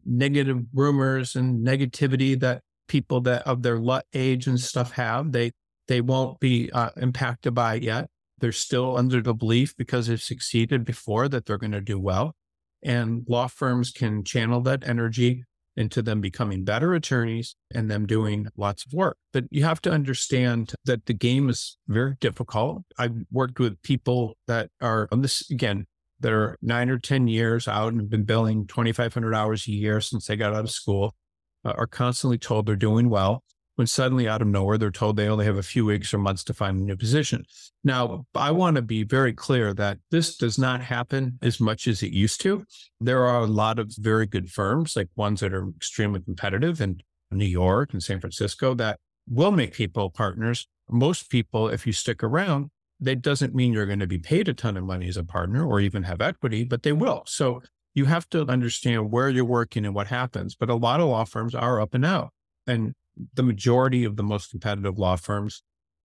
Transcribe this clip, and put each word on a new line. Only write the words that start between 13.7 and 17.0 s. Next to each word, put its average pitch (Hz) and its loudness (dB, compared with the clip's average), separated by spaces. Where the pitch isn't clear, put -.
can 107 -2
channel 120 0
that 131 -2
energy 120 2
into 110 -2
them 107 -2
becoming 95 -2
better 120 0
attorneys 117 -2